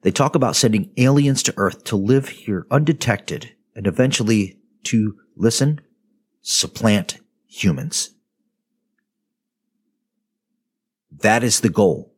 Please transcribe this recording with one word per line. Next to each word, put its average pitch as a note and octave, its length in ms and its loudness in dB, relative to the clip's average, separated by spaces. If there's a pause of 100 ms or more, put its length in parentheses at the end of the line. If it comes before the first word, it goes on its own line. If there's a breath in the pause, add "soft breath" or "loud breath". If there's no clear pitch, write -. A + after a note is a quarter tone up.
They - 80 2
talk C#3+ 220 0
about C3 220 0
sending G#2+ 400 0
aliens C3+ 480 2
to - 140 -4
Earth - 280 -2
to G#2+ 120 -4
live B2 320 0
here - 420 -6
undetected C3 800 -2 (240)
and G2+ 100 -10
eventually G#2+ 720 0 (260)
to, G#2+ 360 -2 (160)
listen, C3+ 460 0 (600)
supplant - 760 -2 (280)
humans. - 680 -4 (3000)
That A2+ 320 0
is A#2 160 0
the A2 100 0
goal. F2 480 0